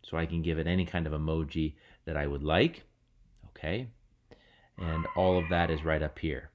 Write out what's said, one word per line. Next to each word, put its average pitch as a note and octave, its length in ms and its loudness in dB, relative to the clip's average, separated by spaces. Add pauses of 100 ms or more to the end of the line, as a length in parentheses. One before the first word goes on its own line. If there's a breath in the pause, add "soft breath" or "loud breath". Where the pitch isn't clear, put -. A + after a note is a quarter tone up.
So - 140 -6
I E2 80 2
can E2 160 -2
give D#2+ 180 0
it D#2+ 80 0
any F2+ 180 2
kind E2 220 -2
of D2+ 60 -2
emoji D#2 640 -2 (280 soft breath)
that D#2 140 -4
I D2 100 0
would C#2+ 160 -4
like. F#2 400 4 (680)
Okay. A2 360 -6 (880 loud breath)
And E2 280 -2 (100)
all F#2 220 4
of E2+ 120 2
that E2+ 200 2
is D#2 160 -2
right D#2 180 2
up D2 160 -6
here. D2 360 -4